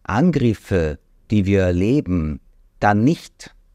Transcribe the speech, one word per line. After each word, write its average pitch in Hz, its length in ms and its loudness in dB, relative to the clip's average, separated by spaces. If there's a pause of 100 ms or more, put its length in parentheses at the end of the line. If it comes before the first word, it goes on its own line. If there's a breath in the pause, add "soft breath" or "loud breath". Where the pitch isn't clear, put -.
Angriffe, 104 960 -2 (320)
die 104 160 2
wir 98 160 2
erleben, 90 800 -2 (380)
dann 104 240 2
nicht - 520 -4 (200)